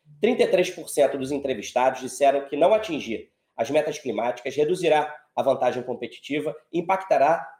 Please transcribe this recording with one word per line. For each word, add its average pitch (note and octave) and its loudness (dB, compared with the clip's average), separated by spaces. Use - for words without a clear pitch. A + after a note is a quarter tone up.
Trinta A#3+ 0
e - 2
três F3 2
por - -12
cento C3+ 2
dos C3 -6
entrevistados C3 0
disseram C#3 2
que D3 -4
não F3 6
atingir C3+ -2
as A#2 -2
metas D3 0
climáticas A#2+ -4
reduzirá D3+ 0
a B2 -2
vantagem B2 0
competitiva C3 -6
e E3 -4
impactará E3+ 2